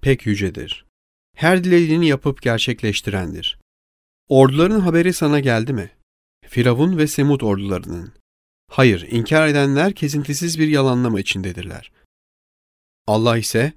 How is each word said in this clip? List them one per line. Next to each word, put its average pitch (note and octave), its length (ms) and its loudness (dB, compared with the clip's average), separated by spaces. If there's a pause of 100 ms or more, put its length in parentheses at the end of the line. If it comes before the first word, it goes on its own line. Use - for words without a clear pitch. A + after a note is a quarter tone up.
pek C3+ 240 0
yücedir. G2+ 600 -4 (500)
Her F3+ 280 2
dilediğini E3+ 440 2
yapıp C#3 340 -2
gerçekleştirendir. G#2 1200 -4 (680)
Orduların C#3+ 500 4
haberi F3 340 2
sana D3+ 260 0
geldi B2 340 0
mi? G2+ 180 -6 (560)
Firavun B2+ 500 0
ve D3+ 100 2
Semud C#3+ 340 0
ordularının. G2 720 -6 (580)
Hayır, G#2 400 2
inkar D3+ 360 0
edenler C#3+ 460 0
kesintisiz D3 680 -6
bir D#3 80 2
yalanlama B2 520 0
içindedirler. F#2 720 -8 (1160)
Allah A2+ 300 2
ise A#2 400 -2